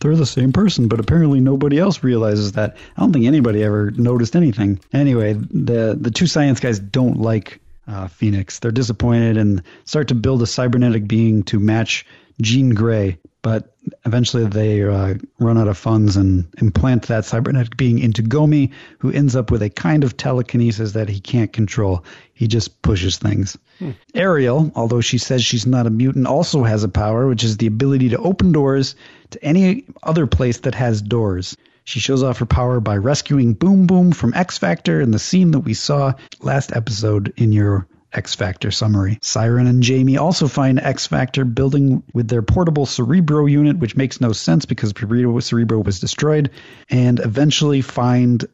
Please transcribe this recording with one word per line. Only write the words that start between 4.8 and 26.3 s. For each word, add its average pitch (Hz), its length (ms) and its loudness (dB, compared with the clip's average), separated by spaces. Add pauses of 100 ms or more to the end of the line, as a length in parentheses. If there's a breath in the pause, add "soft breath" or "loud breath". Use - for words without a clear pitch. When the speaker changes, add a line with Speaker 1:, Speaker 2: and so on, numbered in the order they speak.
Speaker 1:
Anyway, 123 400 2
the, 113 640 -2
the 110 120 -4
two 175 160 0
science 143 320 0
guys 120 180 -2
don't 113 440 -2
like, 110 400 -4 (260)
uh, 98 220 -10
Phoenix. 101 500 -4
They're 117 120 -2
disappointed 117 680 0
and 101 260 0 (220 loud breath)
start 151 240 -4
to 135 60 0
build 123 280 0
a 113 40 -2
cybernetic 120 600 0
being 110 360 2
to - 160 -2
match 110 460 -2 (360 soft breath)
Jean 123 300 2
Grey, 104 460 0 (240)
but 113 320 -4 (320)
eventually 120 400 0
they, 107 380 0
uh, 98 300 0 (260)
run 113 200 2
out 107 100 2
of 98 80 -2
funds 107 400 2
and 95 300 2 (100)
implant 117 460 2
that 110 200 -2
cybernetic 120 540 -2
being 117 220 2
into 117 240 0
Gomi, 147 480 2 (260 loud breath)
who - 140 -2
ends 139 260 0
up 120 140 -2
with 117 100 0
a 104 80 -2
kind 151 340 0
of 123 140 -2
telekinesis 120 760 -2
that 107 140 -2
he 101 140 -6
can't 113 320 -2
control. 98 500 -2 (300 loud breath)
He 120 140 -4
just 113 340 -4
pushes 92 380 -2
things. 98 360 -2 (220 loud breath)
Speaker 2:
Hmm. 165 140 -8 (240 loud breath)
Speaker 1:
Ariel, 156 600 2
although 117 260 0
she 120 180 -2
says 127 260 -2
she's 113 220 -2
not 127 180 2
a 113 60 0
mutant, 127 340 0
also 143 380 0